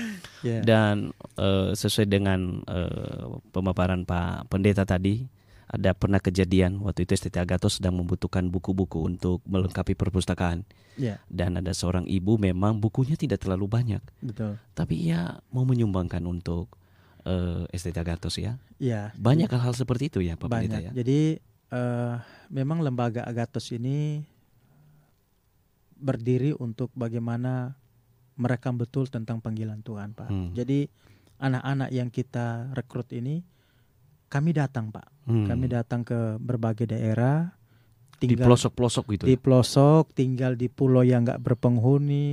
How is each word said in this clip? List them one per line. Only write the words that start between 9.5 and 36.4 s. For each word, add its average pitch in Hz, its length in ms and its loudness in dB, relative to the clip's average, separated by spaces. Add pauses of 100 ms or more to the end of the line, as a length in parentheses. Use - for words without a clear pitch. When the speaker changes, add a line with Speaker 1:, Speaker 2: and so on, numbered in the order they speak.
Speaker 2:
perpustakaan. 90 720 -2 (320)
Speaker 1:
Ya. 117 300 -6
Speaker 2:
Dan 87 340 -2
ada 90 100 -2
seorang 87 380 -2
ibu 95 280 2
memang 101 440 0
bukunya 127 340 0
tidak 117 300 -2
terlalu 95 240 -2
banyak. 113 320 0 (180)
Speaker 1:
Betul. 110 380 -6 (160)
Speaker 2:
Tapi 160 320 -4
ia 170 440 -4
mau 127 140 -2
menyumbangkan 98 600 0
untuk, 87 480 -4 (500)
eh, 87 460 -2
S - 160 -8
T 85 80 -6
T 85 80 -4
Agathos 85 340 -4
ya. 107 220 -6 (200)
Speaker 1:
Ya. 110 360 -4
Speaker 2:
Banyak 135 340 2
hal-hal 123 300 0
seperti 127 320 -2
itu - 120 -4
ya, 85 140 0
Pak 127 140 -6
Pendeta, 110 320 -2
Speaker 1:
Banyak. 80 80 -6
Speaker 2:
ya? 120 80 -10
Speaker 1:
Jadi, 131 240 2 (480)
eh, 120 460 -4 (340)
memang 147 320 -2
lembaga 120 420 -2
Agathos 117 480 -4
ini 147 540 -4 (1700)
berdiri 127 640 -2
untuk 117 360 -6
bagaimana 120 840 -6 (560)
merekam 123 420 -2
betul 120 300 -4
tentang 117 340 -6
panggilan 110 460 -8
Tuhan, 104 320 -12
Pak. 101 120 -14
Speaker 2:
Hmm. 95 220 -2
Speaker 1:
Jadi 135 380 -2 (480)
anak-anak 131 560 -2
yang 123 160 -2
kita 120 640 -6
rekrut 123 400 -8
ini, 139 320 -6 (840)
kami 151 300 2
datang, 131 320 -2
Pak. - 160 -12 (180)
Speaker 2:
Hmm. 113 220 2
Speaker 1:
Kami 87 240 0
datang 120 320 -2
ke 113 400 -2